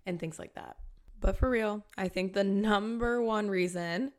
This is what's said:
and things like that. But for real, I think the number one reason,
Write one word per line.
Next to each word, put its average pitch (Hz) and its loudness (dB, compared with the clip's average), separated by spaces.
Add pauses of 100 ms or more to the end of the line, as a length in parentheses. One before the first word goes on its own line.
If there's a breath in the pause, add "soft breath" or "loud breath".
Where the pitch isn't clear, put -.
and 175 -4
things 165 -6
like - -16
that. - -12 (440)
But 196 4
for 254 4
real, 214 0 (140)
I 190 -2
think 185 -2
the 202 2
number 214 2
one 214 0
reason, 180 -2